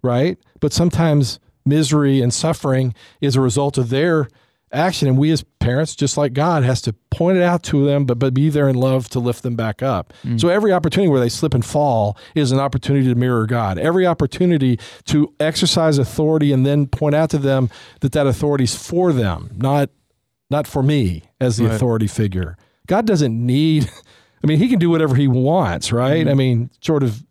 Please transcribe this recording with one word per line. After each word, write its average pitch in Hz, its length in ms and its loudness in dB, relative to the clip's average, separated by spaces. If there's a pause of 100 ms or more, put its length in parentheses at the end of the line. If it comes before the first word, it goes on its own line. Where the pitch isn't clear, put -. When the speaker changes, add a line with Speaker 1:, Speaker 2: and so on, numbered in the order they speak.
Speaker 1:
right? 131 340 0 (220)
But 147 120 -2
sometimes 156 680 0 (260)
misery 143 540 2
and 120 120 0
suffering 131 640 -2 (260)
is 139 140 0
a 131 60 2
result 135 360 0
of 123 140 -2
their 151 380 0 (420)
action, 156 380 -2
and 131 80 2
we 147 140 2
as 156 120 0 (180)
parents, 131 360 -2
just - 220 -2
like 139 160 -2
God, 156 280 0
has 127 200 0
to 113 100 -4 (180)
point 185 280 0
it 175 40 2
out 175 200 0
to 143 240 0
them, 143 180 0
but, 123 140 -2
but 131 160 0
be 147 160 2
there 143 180 2
in 131 80 2
love 131 320 0
to 131 100 -6
lift 120 240 -4
them 120 140 -4
back 113 260 -6
up. 120 300 -4 (120)
Speaker 2:
Mm. 120 140 -4
Speaker 1:
So 165 120 2
every 202 240 2
opportunity 175 360 0
where 135 100 2
they 120 100 0
slip - 240 -4
and 120 100 0
fall 117 540 0 (160)
is 139 180 0
an 131 60 2
opportunity 135 500 0
to 123 60 2
mirror 120 320 0
God. 107 320 -2
Every 175 280 0
opportunity 151 720 0 (280)
to 147 340 0
exercise 160 560 2
authority 151 560 0
and 131 140 2
then 143 200 2
point 147 280 -2
out 156 160 0
to 156 80 -2
them 135 320 0 (300)
that 139 120 -2
that 147 140 0
authority 139 380 0
is - 100 -2
for 175 400 -2
them, 95 420 -4
not, 135 320 0 (640)
not 147 160 -2
for 143 160 -4
me 123 400 0 (180)
as 123 160 0
the 117 80 0
Speaker 2:
Right. 110 100 0
Speaker 1:
authority 113 320 0
figure. 92 520 -4 (280)
God 214 200 0
doesn't 147 280 0
need, 135 560 0 (260)
<laughs> - 280 -10
I - 20 2
mean, 156 120 2
he 233 100 2
can 233 100 2
do 170 120 2
whatever 156 240 2
he 139 140 4
wants, 127 640 0
right? 139 340 0
Speaker 2:
Mm. 143 40 0
Speaker 1:
I 139 40 2
mean, 127 360 0 (120)
short 151 200 0
of 117 280 -4